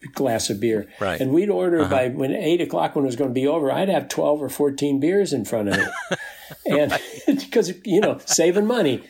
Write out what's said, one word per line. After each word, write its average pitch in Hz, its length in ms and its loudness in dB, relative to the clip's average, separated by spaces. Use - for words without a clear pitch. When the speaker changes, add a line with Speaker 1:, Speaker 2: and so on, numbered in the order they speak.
Speaker 1:
a - 60 -16
glass 117 400 -2
of 104 100 -4
beer. 110 300 -2
Speaker 2:
Right. 92 220 -2
Speaker 1:
And 135 100 -2
we'd 185 180 4
order 180 340 2
Speaker 2:
Uh-huh. 143 60 0
Speaker 1:
by 131 200 2
when 135 240 -2
eight 175 260 0
o'clock 160 340 -2
when 143 120 0
it - 20 0
was 120 80 -4
gonna 135 160 0
be 131 160 0
over, 147 240 0
I'd 156 160 0
have 151 220 0
twelve 151 340 0
or 131 60 -4
fourteen 143 500 0
beers 175 320 2
in 120 140 -2
front 107 240 -2
of 95 80 2
me. - 80 0
Speaker 2:
<laughs> - 80 -4
Speaker 1:
And 147 220 2
<laughs> - 280 0
'cause, 190 180 2
you 196 160 4
know, 135 240 2
saving 180 400 2
money. 196 440 0